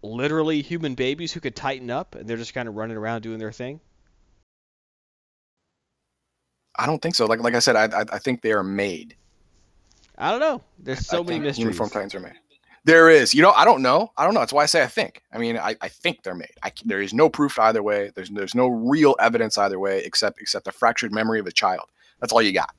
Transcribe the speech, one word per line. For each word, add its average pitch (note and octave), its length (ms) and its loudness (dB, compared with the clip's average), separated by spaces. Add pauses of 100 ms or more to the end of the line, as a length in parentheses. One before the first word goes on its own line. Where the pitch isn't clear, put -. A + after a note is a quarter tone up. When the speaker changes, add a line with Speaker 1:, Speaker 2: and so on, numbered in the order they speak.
Speaker 1:
literally D3 600 -2
human D#3+ 340 -6
babies C#3+ 360 -6
who - 60 -12
could C3 160 -10
tighten C3+ 360 -8
up, C3+ 260 -8
and G#2 120 -16
they're A#2 80 -6
just A#2 180 -12
kinda A#2 180 -8
running A2 240 -10
around A2 260 -8
doing A2+ 160 -12
their A2 140 -10
thing? C3 280 -14 (3000)
Speaker 2:
I B2 100 -2
don't D3+ 160 -2
think E3+ 120 -6
so. - 120 2
Like, A2+ 140 0
like A#2 140 0
I A#2+ 40 2
said, A#2+ 180 4
I, A2 80 4
I, G#2+ 280 -2
I G2+ 60 -6
think B2 220 -4
they A2 120 0
are G#2 100 0
made. F#2+ 520 -6 (1040)
Speaker 1:
I D3+ 140 -4
don't A#3 100 -2
know. D4 220 -2 (160)
There's - 280 -8
so E3+ 120 -4
Speaker 2:
I - 20 -2
Speaker 1:
many E3+ 120 -6
Speaker 2:
think D#3+ 120 -6
Speaker 1:
mysteries. C3 200 -4
Speaker 2:
uniform G#2 260 -2
Titans G2+ 240 -8
are G2 60 -10
made. F2 120 -16 (520)
There E3 260 10
is. C#3+ 240 8
You D3 80 6
know, F#3+ 100 8
I - 140 6
don't E3+ 160 6
know. D3 340 2
I C#3 80 0
don't F#3 80 2
know. A3 80 2
That's C3+ 140 -2
why D3 80 4
I D3+ 40 2
say D#3+ 160 2
I B2+ 40 2
think. - 360 -6 (100)
I A2 60 -12
mean, A#2 200 -4
I, G#2+ 240 -4
I F#2 60 -8
think - 340 -8
they're F#2 120 -10
made. - 160 -14 (120)
I G3 80 -6
c-, - 160 -20
there G2+ 160 -2
is G2 100 -6
no C#3+ 160 6
proof C#3+ 300 -2
either A2 240 4
way. G2+ 320 -2
There's, F#2 160 -14
there's G2+ 240 -8
no B2+ 140 2
real C3+ 520 4
evidence A2+ 380 0
either G2 200 0
way G2 240 -2
except, - 380 -4
except - 240 -8
the F#2+ 80 -10
fractured A#2 400 -2
memory A2 260 -2
of G2+ 80 -6
a F2 60 -10
child. F#2 380 -2 (300)
That's A#2+ 120 -4
all A#2 80 6
you G#2 120 2
got. F2 260 -2